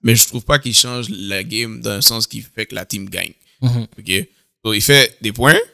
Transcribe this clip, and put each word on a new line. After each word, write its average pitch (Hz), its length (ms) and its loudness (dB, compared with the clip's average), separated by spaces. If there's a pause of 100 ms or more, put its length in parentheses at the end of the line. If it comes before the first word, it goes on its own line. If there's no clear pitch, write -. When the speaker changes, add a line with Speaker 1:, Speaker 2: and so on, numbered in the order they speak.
Speaker 1:
mais 117 120 4
je 117 120 4
trouve 123 180 -10
pas 147 140 2
qu'il 123 160 -4
change 123 340 0
la 98 360 -6
game 110 360 -6
dans 107 160 -4
le 95 60 -2
sens 113 240 0
qui 107 160 -12
fait 113 240 -10
que - 80 -16
la 92 100 -8
team 98 240 -10
gagne. 90 240 -8 (300)
Speaker 2:
Mhm. 120 240 0 (120)
Speaker 1:
Ok ? 95 300 -2 (360)
Donc, 110 100 0
il 104 80 0
fait 139 400 4
des 107 100 -4
points 120 240 6 (180)